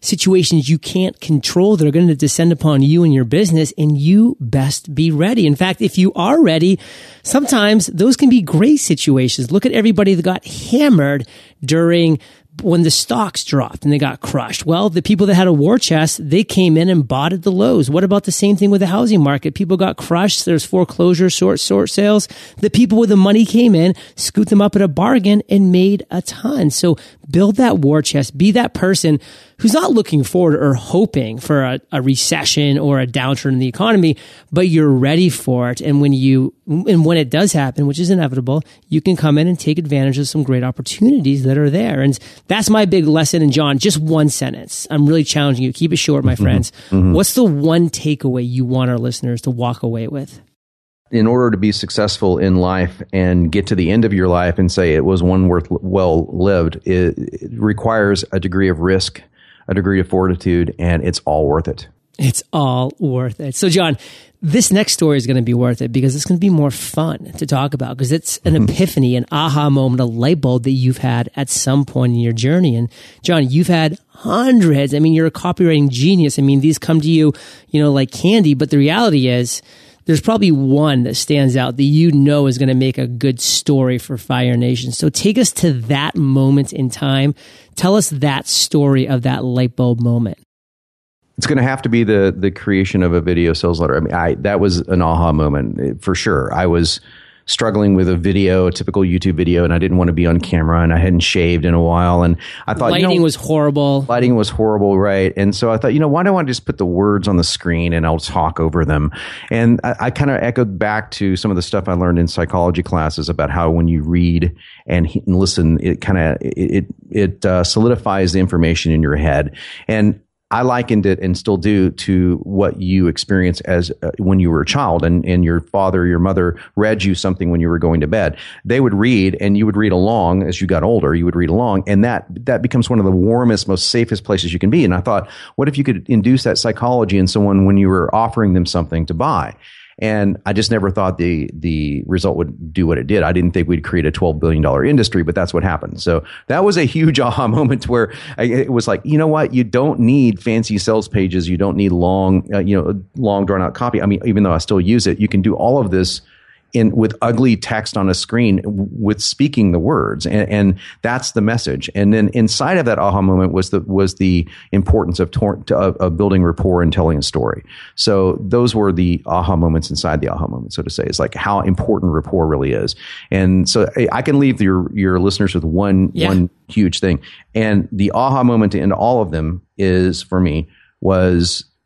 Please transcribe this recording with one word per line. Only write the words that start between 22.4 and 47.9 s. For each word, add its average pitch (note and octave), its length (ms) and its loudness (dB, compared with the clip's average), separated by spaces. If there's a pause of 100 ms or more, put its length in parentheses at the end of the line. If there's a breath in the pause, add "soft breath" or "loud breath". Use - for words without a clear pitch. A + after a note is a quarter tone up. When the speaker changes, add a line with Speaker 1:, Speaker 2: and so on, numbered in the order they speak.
Speaker 1:
The G#3 140 0
people G#3+ 260 4
with A#3 120 4
the G#3 80 4
money G3+ 280 6
came A3+ 300 4
in, E3+ 180 4 (220 loud breath)
scooped - 340 -2
them G3+ 120 6
up G3+ 140 0
at G3 60 4
a G3 60 2
bargain, G3+ 640 2
and G3 220 4
made F#3 380 2
a F3+ 140 -4
ton. A#3 480 -2
So E3+ 260 0 (320 loud breath)
build G3 280 2
that A#3 200 2
war D3+ 240 2
chest. C#3+ 340 -2
Be E3 160 4
that A#3 220 0
person F3+ 460 0 (400 loud breath)
who's G#3+ 140 2
not E4+ 180 0
looking G3 320 2
forward E3+ 320 2
or C#3 200 2
hoping B2 640 -2
for C#3 240 0
a, C3 160 -4 (120)
a D3 100 -4
recession C#3+ 760 0
or C#3+ 220 0
a B2+ 80 -2
downturn C3 460 -4
in B2+ 60 0
the C3 80 0
economy, F#3 480 2 (360 loud breath)
but F3+ 160 2
you're D#3+ 220 2
ready C#3+ 400 2
for B2 420 -2
it. A#2+ 100 -8
And C#3+ 180 0
when C#3+ 140 4
you, C3 400 2 (140)
and E3+ 360 2
when E3 140 2
it C#3+ 140 -2
does E3+ 220 0
happen, C#3+ 340 -2
which C#3+ 120 -4
is F3 120 -2
inevitable, C3+ 500 0 (260 soft breath)
you D#3 140 0
can F#3 140 0
come D3 240 2
in D#3+ 80 2
and F3+ 120 0
take D#3 200 -2
advantage C#3 400 -2
of C#3+ 80 -4
some D#3 160 -4
great B2+ 200 -2
opportunities C#3 800 0
that C3 140 2
are D3 140 2
there. F3+ 300 -2
And C3+ 160 2 (300 loud breath)
that's G3 220 -2
my G#3+ 160 4
big F3 220 2
lesson. D#3+ 340 2
And D3 100 4
John, C#3+ 280 0
just G3 180 0
one D#3 320 2
sentence. - 640 -8
I'm D3 160 2
really D#3 160 2
challenging C#3+ 420 -2
you. B2+ 80 -4
Keep D#3+ 180 -2
it E3 60 0
short, C#3+ 260 0
my - 120 0
Speaker 2:
Mm-hmm. G#2 80 -2
Speaker 1:
friends. - 280 0 (200 loud breath)
Speaker 2:
Mm-hmm. F#2 220 4
Speaker 1:
What's G3 200 2
the C4 100 2
one D#3+ 460 2
takeaway C3 580 -4